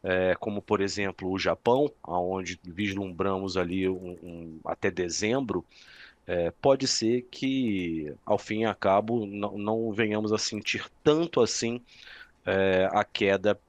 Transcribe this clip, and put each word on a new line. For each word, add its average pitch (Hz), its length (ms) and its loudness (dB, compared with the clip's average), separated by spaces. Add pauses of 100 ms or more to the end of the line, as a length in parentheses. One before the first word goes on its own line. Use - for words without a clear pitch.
é, 92 360 2
como, 104 240 -6
por 101 180 0
exemplo, 98 500 -4
o 95 60 0
Japão, 120 540 2 (120)
aonde 90 600 -4
vislumbramos 95 920 -4
ali 92 320 0
um, 92 360 -4
um, 82 420 -14
até 85 240 -2
dezembro, 95 760 -2 (640)
é, 85 340 0
pode 135 280 4
ser 120 420 0
que, 92 840 -2 (140)
ao 104 140 2
fim 110 220 -4
e 113 40 2
a 104 80 0
cabo, 104 540 2
não, 101 320 -6
não 110 320 -2
venhamos 107 420 0
a 107 60 0
sentir - 460 -4 (180)
tanto 156 360 2
assim, 120 400 0 (640)
é, 95 480 4
a 101 120 2
queda 98 640 2